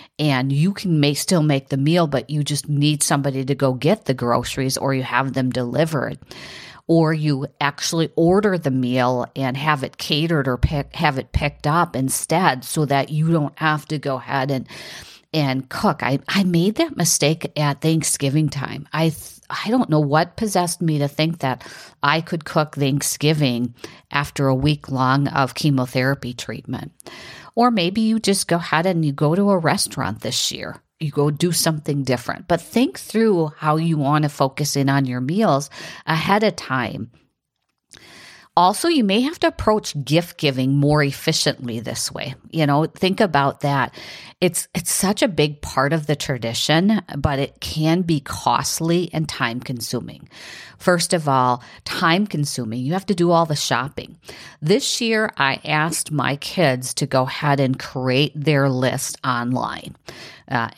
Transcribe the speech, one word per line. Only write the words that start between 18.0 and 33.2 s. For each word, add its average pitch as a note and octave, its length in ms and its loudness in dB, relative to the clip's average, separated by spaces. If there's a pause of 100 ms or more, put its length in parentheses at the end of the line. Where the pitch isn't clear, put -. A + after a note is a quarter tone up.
time. C#3 440 -8
I D#3+ 160 2
th-, - 240 -12 (160)
I - 200 -6
don't B3 200 2
know D#3 100 4
what D#3 380 2
possessed F3+ 440 -2
me D#3 180 2
to C#3+ 80 2
think D#3+ 320 -2
that B2+ 260 -4 (360)
I D#3 200 2
could E3 240 -6
cook D3+ 300 0
Thanksgiving C#3 1000 0 (360)
after C#3+ 360 0
a C3 80 4
week D3 340 0
long C3+ 380 2
of C3+ 260 0
chemotherapy C3 800 0
treatment. - 580 -10 (640)
Or A#3+ 140 4
maybe G3+ 320 0
you A3 180 2
just G3 280 0
go E3+ 80 2
ahead E3 300 0
and E3+ 200 2
you C#3+ 60 0
go D3+ 240 2
to G3+ 160 2
a F#3+ 60 4
restaurant C#3 640 -2
this - 300 -4
year. - 300 -12 (180)
You D3+ 120 -4
go D3 180 2
do E3+ 220 0
something D3+ 520 0
different, - 440 -4
but F#3+ 140 2
think C#4 360 0
through G3 600 2